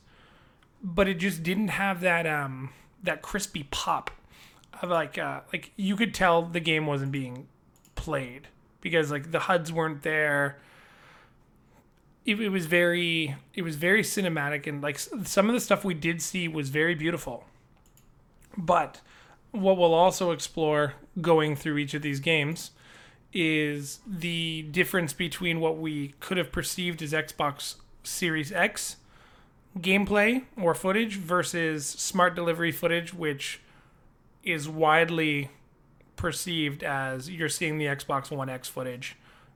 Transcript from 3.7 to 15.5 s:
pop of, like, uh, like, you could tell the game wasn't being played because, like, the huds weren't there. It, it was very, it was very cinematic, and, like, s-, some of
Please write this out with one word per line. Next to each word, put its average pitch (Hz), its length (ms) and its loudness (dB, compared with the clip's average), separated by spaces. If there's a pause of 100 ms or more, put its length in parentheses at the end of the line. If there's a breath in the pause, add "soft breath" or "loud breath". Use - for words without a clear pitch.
pop - 400 -2 (720 loud breath)
of, 175 80 -4
like, 160 280 0
uh, 139 240 -4 (120)
like, - 240 -6
you 196 180 2
could 214 180 0
tell 170 280 6
the 170 180 -2
game 156 260 2
wasn't 139 280 -2
being 131 340 -8 (480)
played 135 540 -6 (320)
because, 160 280 2
like, 147 220 -6
the 160 80 0
huds 165 320 0
weren't 160 320 -2
there. 147 560 0 (1700 loud breath)
It, 214 160 0
it 208 80 0
was 190 160 0
very, 170 720 2 (180)
it 196 80 -6
was 165 160 -4
very 190 260 4
cinematic, 156 640 -2
and, 143 140 -6
like, 143 140 -2
s-, - 140 -10 (140)
some 202 240 2
of 233 60 4